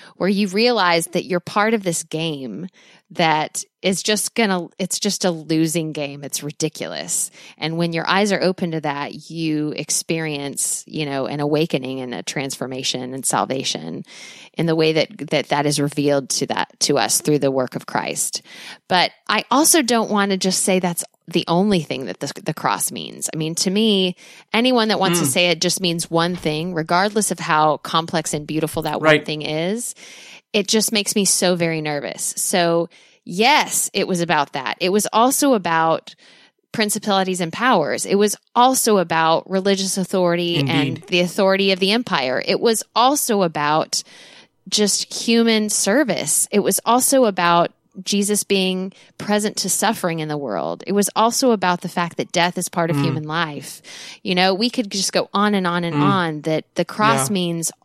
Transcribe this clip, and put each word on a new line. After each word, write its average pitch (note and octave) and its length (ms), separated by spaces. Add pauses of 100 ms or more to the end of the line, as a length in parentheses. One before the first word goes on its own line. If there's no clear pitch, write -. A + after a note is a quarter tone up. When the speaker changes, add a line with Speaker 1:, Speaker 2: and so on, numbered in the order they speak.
(140)
Speaker 1:
where F3 140
you G3+ 180
realize F#3 600
that - 160
you're F3 160
part G#3+ 340
of G#3 80
this F3 220
game D3+ 640 (420)
that D#3 540 (180)
is F#3 220
just G#3+ 300
gonna, F#3+ 340 (100)
it's - 220
just - 240
a F#3 60
losing D#3+ 640
game. C#3+ 300
It's C#3 220
ridiculous. F2+ 880 (260)
And D#3+ 180
when E3+ 160
your E3 160
eyes G3 240
are F3 100
open F3+ 300
to D#3+ 80
that, C#3+ 500
you D#3 460
experience, D3+ 1120
you D3+ 200
know, C#3 200
an D3 140
awakening D3 600
and B2 140
a F#2 80
transformation C3 920
and C3+ 120
salvation A#2 800 (500)
in D#3+ 120
the E3 100
way D#3+ 160
that, D#3 160 (220)
that, C#3 180
that D3 180
is D3 140
revealed C#3+ 500
to - 160
that, - 340
to C#3+ 180
us G#2+ 220
through D3+ 200
the C#3 100
work C3 260
of C3 100
Christ. - 560 (460)
But F3 220 (180)
I G#3 220
also D4+ 320
don't A3+ 280
wanna G3 260
just F#3 260
say F#3+ 160
that's F3 260 (240)
the - 200
only F#3 320
thing C3 260
that F#2 140
the, C#3+ 120 (100)
the D#3 120
cross - 380
means. C2+ 400
I - 40
mean, D#3+ 200
to - 140
me, G3 460 (360)
anyone A#3 360
that G3+ 120
wants F3 180
to D#3 80
Speaker 2:
Mm. - 20
Speaker 1:
say F3 220
it E3 100
just F3+ 200
means E3+ 300
one E3 260
thing, E3 360
regardless F#3 600
of F3 80
how D#3 380
complex E3 540
and D3+ 140
beautiful D#3 360
that D3+ 180
one D#3 100
Speaker 2:
Right. D3+ 160
Speaker 1:
thing D3+ 160
is, F3 520 (580)
it G#3 160
just A3 240
makes G#3 240
me G3+ 80
so F3+ 320
very E3 240
nervous. C#3+ 560
So E3+ 520 (360)
yes, A3+ 680
it G3 140
was F3 140
about D#3+ 320
that. B2+ 260
It F3+ 120
was G3+ 220
also C4 420
about E3 600 (560)
principalities G3 720
and E3 120
powers. E3 540
It C3 80
was G#3 220 (180)
also B3 440
about D#3+ 520
religious F#3+ 480
authority F3 600
and C#3 120
Speaker 2:
Indeed. D3 380
Speaker 1:
the F3+ 120
authority F#3+ 520
of F3+ 80
the F#3+ 100
empire. D#3+ 560
It - 140
was A3+ 240 (100)
also A#3+ 480
about D#3 600 (640)
just - 440
human A3+ 580
service. G3+ 840
It G3+ 80
was F3+ 240
also B3+ 400
about F3 480 (320)
Jesus G3+ 400
being F#3 480 (240)
present G#3 400
to F#3+ 140
suffering F#3+ 480
in D#3 100
the D3+ 80
world. F2 500
It - 60
was G3 240
also A#3 360
about F3+ 280
the F3+ 80
fact F3 300
that - 120
death F3 280
is F3+ 100
part E3+ 220
of D3+ 60
Speaker 2:
Mm. C#3+ 80
Speaker 1:
human C#3 200
life. D3+ 560 (420)
You F#3 120
know, F#3 180
we G#3 160
could A3 220
just G3 240
go F3 180
on G#3 220
and F#3+ 120
on F3 160
and E3+ 140
Speaker 2:
Mm. D3 60
Speaker 1:
on, D#3+ 400
that D#3 320
the F3 100
cross G#3+ 460
Speaker 2:
Yeah. - 20
Speaker 1:
means E3+ 400 (120)